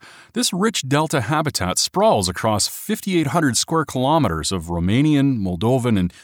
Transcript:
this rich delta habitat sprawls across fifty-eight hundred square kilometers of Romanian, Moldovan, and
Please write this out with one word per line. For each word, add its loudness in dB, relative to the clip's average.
this -2
rich -2
delta 0
habitat -2
sprawls 2
across 0
fifty-eight -2
hundred 2
square 0
kilometers 0
of -4
Romanian, 2
Moldovan, 0
and 0